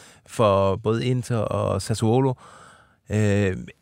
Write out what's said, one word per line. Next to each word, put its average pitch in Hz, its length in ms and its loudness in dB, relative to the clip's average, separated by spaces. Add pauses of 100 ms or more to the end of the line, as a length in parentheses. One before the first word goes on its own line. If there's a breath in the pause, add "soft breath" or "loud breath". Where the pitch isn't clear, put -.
(260 loud breath)
for 98 500 2
både 110 300 -2
Inter 123 320 -2
og 101 440 -2
Sassuolo. 120 520 0 (760 loud breath)
Øh, 101 460 2 (260)